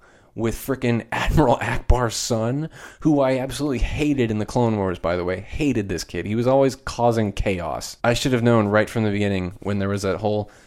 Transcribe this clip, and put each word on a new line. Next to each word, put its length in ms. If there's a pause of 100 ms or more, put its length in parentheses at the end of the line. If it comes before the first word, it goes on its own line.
(380)
with 160
frickin' 560
Admiral 460
Ackbar's 580
son, 560 (300)
who 200
I 180
absolutely 420
hated 500
in 80
the 80
Clone 300
Wars, 220
by 180
the 80
way. 160
Hated 480
this 160
kid. 220
He 100
was 100
always 300
causing 560
chaos. 720
I 100
should 180
have 120
known 240
right 200
from 140
the 80
beginning 500
when 200
there 80
was 140
that 160
whole 320 (160)